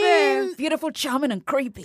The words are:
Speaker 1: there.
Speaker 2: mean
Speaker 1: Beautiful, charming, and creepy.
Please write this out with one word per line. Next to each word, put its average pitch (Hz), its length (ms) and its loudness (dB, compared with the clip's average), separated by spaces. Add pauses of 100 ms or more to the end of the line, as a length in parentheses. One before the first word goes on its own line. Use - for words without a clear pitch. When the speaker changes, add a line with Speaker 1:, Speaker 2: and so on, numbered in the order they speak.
Speaker 1:
there. 302 440 4
Speaker 2:
mean 370 100 -6
Speaker 1:
Beautiful, 311 380 -2
charming, 269 400 -2
and 190 120 -6
creepy. 254 400 -4